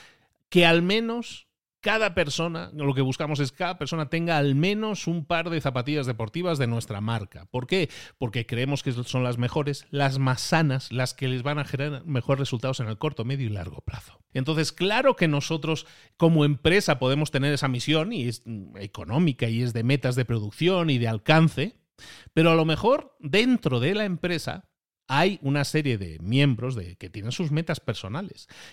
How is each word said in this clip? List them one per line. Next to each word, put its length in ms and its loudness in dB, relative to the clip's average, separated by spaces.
que 160 6
al 160 6
menos 640 -4
cada 320 0
persona, 580 -2
lo 200 0
que 80 0
buscamos 400 -2
es 100 -2
cada 260 -6
persona 320 -4
tenga 280 0
al 180 2
menos 500 0
un 200 -2
par 240 -2
de 100 -2
zapatillas 460 -2
deportivas 520 -4
de 80 0
nuestra 360 -4
marca. 500 -6
¿Por 160 -4
qué? 220 0
Porque 280 -2
creemos 380 -2
que 100 -2
son 280 -4
las 160 -2
mejores, 540 -2
las 260 0
más 220 2
sanas, 540 0
las 200 -2
que 140 -6
les 160 -2
van 160 -2
a 60 -4
generar 400 -6
mejores 340 0
resultados 400 -4
en 80 -4
el 100 -6
corto, 280 -4
medio 220 -4
y 20 -2
largo 320 -8
plazo. 400 -14
Entonces, 380 0
claro 460 2
que 100 2
nosotros 580 -2
como 300 6
empresa 540 2
podemos 320 2
tener 220 0
esa 140 0
misión 460 0
y 160 -2
es, 160 -10
mm, 320 -12
económica 720 0
y 120 0
es 120 -2
de 100 -2
metas 320 2
de 80 2
producción 640 0
y 100 4
de 100 0
alcance, 640 4
pero 180 6
a 40 6
lo 80 4
mejor 560 0
dentro 640 2
de 120 0
la 120 -2
empresa 640 -4
hay 320 4
una 240 0
serie 320 0
de 240 -8
miembros 540 2
de, 200 -10
que 140 -14
tienen 240 -8
sus 180 -2
metas 280 -2
personales. 680 -8